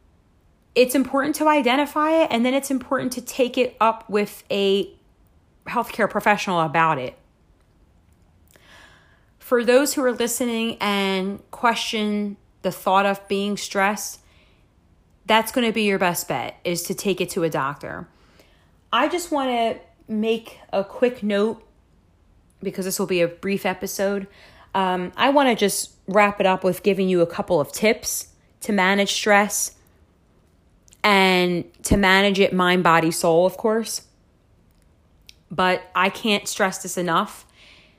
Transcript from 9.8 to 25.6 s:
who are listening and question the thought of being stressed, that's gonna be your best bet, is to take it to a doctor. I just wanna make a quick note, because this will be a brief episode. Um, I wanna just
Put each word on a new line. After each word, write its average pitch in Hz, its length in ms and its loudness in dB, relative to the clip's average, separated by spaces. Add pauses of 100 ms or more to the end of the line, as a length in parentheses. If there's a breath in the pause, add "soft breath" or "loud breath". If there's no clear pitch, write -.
who 285 100 -2
are 247 80 2
listening 233 680 -2
and 196 640 -2 (100)
question 208 840 -2 (240)
the 185 100 -2
thought 196 360 2
of 196 220 -2
being 202 280 -2
stressed, 202 640 -4 (1040 soft breath)
that's - 280 0
gonna 233 200 0
be 220 120 -2
your 196 140 0
best 175 300 -2
bet, 120 360 -6
is 175 180 -4
to 190 120 -6
take 185 260 -4
it 175 100 -4
to 175 140 -2
a 160 60 0
doctor. 147 560 -6 (840 soft breath)
I 247 160 2
just 339 220 -4
wanna 247 460 0 (300)
make 226 520 -4 (120)
a 196 140 0
quick 247 380 -2
note, 208 400 -2 (1000)
because 190 220 -8
this 190 140 -6
will 196 80 -2
be 180 140 0
a 170 80 2
brief 196 360 -6
episode. 196 600 -4 (480 loud breath)
Um, 185 420 -2
I 254 140 2
wanna 277 240 4
just - 380 -2 (140)